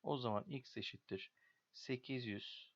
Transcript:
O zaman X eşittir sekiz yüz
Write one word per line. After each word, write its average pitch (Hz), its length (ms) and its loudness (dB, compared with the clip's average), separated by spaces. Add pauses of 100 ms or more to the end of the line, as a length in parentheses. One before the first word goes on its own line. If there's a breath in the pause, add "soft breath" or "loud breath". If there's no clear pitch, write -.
O 151 140 4
zaman 113 280 4
X 139 320 -4
eşittir - 560 -4 (400 soft breath)
sekiz 127 540 -2
yüz - 500 -2